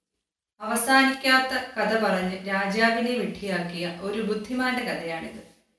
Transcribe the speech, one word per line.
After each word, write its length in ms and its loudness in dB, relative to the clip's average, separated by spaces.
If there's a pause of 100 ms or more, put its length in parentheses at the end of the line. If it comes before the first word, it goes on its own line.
(600)
അവസാനിക്കാത്ത 1160 2
കഥ 240 2
പറഞ്ഞ് 460 0
രാജാവിനെ 640 2
വെട്ടിയാക്കിയ 880 -4
ഒരു 200 -4
ബുദ്ധിമാന്റെ 640 -2
കഥയാണിത്. 680 -8 (300)